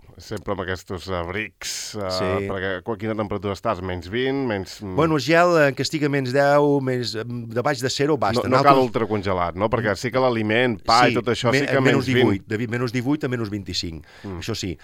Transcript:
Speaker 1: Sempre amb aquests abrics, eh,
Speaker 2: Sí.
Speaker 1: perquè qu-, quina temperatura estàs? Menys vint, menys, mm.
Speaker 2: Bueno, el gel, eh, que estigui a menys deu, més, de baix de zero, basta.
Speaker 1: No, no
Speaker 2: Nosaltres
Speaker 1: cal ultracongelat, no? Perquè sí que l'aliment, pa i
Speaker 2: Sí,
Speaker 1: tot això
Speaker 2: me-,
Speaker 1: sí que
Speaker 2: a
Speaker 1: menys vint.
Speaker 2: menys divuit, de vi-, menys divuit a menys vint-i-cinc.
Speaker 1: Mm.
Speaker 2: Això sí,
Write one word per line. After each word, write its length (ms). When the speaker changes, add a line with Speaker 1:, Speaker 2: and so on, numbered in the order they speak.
Speaker 1:
Sempre 380
amb 80
aquests 500
abrics, 600
eh, 160
Speaker 2:
Sí. 320
Speaker 1:
perquè 220
qu-, 140
quina 180
temperatura 380
estàs? 320
Menys 240
vint, 400
menys, 320
mm. 160
Speaker 2:
Bueno, 200
el 40
gel, 300
eh, 160
que 80
estigui 220
a 20
menys 240
deu, 480
més, 320
de 500
baix 220
de 60
zero, 260
basta. 240
Speaker 1:
No, 80
no 80
Speaker 2:
Nosaltres 160
Speaker 1:
cal 140
ultracongelat, 760
no? 80
Perquè 260
sí 160
que 80
l'aliment, 640
pa 220
i 80
Speaker 2:
Sí, 80
Speaker 1:
tot 140
això 180
Speaker 2:
me-, 80
Speaker 1:
sí 60
que 100
Speaker 2:
a 80
Speaker 1:
menys 220
vint. 100
Speaker 2:
menys 80
divuit, 80
de 80
vi-, 160
menys 240
divuit 280
a 40
menys 240
vint-i-cinc. 540
Speaker 1:
Mm. 160
Speaker 2:
Això 160
sí, 160